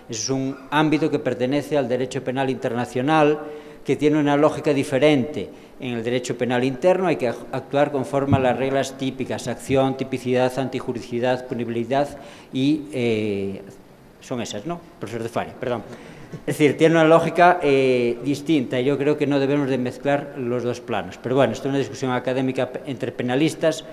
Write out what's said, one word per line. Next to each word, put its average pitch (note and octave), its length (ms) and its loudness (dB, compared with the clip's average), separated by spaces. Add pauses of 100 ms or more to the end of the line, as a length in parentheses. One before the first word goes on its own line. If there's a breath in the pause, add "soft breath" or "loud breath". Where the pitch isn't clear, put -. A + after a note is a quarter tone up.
Eso A2+ 140 -8
es - 80 -4
un C3+ 260 -4 (140)
ámbito D3+ 400 2
que C#3+ 80 0
pertenece C#3 580 -2
al C#3 100 2
derecho B2+ 380 -4
penal C3 240 -2
internacional, C3 920 0 (440 loud breath)
que C#3 120 0
tiene D3 220 4
una C#3+ 200 4
lógica D3 340 2
diferente. C3 800 2 (280 loud breath)
En B2+ 140 -8
el A#2 100 -4
derecho B2 360 -2
penal B2 260 0
interno F3+ 440 2
hay D3+ 80 2
que B2 140 0
ac-, A#2 60 -4 (160)
actuar C#3 400 0
conforme C#3 460 2
a - 20 2
las B2 160 2
reglas C3+ 400 -2
típicas, B2 520 -6
acción, C3+ 500 0
tipicidad, B2+ 600 0
antijuricidad, B2+ 880 -4
punibilidad A#2 720 -2 (360 loud breath)
y, C#3+ 380 2
eh, G#2+ 720 -2 (600)
son B2 180 -8
esas, - 240 -8
¿no? E3+ 160 -8 (180)
Profesor A#2 240 -8
de A2+ 60 -4
Faria, F#2+ 320 -6
perdón. A#2+ 220 -4 (640 loud breath)
Es C#3 120 -4
decir, D3 180 4
tiene D#3+ 200 6
una D#3+ 80 6
lógica, E3 580 6
eh, C3 600 4
distinta C3+ 560 0
y B2 60 2
yo C#3 140 2
creo D3 180 2
que D3 100 0
no C#3 140 2
debemos C#3 300 2
de C3 80 2
mezclar C#3 580 -2
los B2 260 -2
dos A#2+ 160 -2
planos. F#2 440 -6
Pero B2 140 0
bueno, A#2+ 180 4
esto C3+ 140 -4
es - 20 -2
una C#3 80 0
discusión C3 320 -2
académica B2+ 600 -2
pe-, - 140 -8
entre A#2 280 -6
penalistas. C#3 680 0 (100)